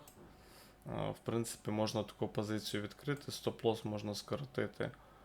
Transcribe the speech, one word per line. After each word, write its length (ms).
Е, 220
в 160
принципі, 460
можна 320
таку 240
позицію 560
відкрити, 480
стоп-лос 540
можна 300
скоротити, 760